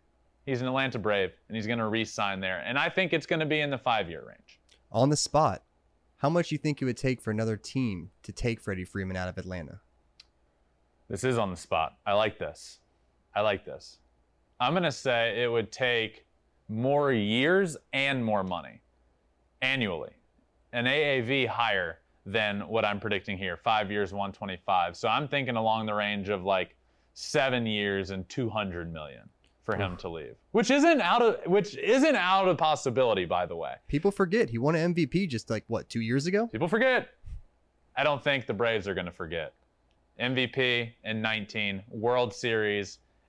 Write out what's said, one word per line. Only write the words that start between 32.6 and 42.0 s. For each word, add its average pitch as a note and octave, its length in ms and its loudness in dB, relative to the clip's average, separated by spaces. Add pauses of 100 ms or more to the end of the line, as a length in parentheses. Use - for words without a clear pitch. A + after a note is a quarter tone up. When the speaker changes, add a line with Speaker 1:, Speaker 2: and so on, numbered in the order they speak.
Speaker 1:
by F2 200 0
the F2 100 -6
way. D2 200 -6 (120)
Speaker 2:
People D#3+ 240 2
forget G3 380 2
he A2+ 100 -4
won C#3+ 160 2
an D#3+ 80 2
M F3 120 2
V E3 120 2
P F#3+ 200 0
just, B2 240 -6
like, A2 160 -2
what, A2+ 220 -4
two A#2 120 -4
years B2+ 260 0
ago? G3+ 200 0
Speaker 1:
People E3 220 -2
forget. B3 420 2 (840)
I C3+ 80 2
don't C#3+ 180 2
think C#3 240 0
the A#2 80 -2
Braves A2 340 0
are G2 60 -2
gonna F2 180 -4
forget. D#2+ 400 -6 (640)
M B2+ 160 -2
V B2+ 120 2
P A#2+ 480 0 (100)
in A2 160 -4
nineteen, G#2 680 -2
World A#2+ 420 0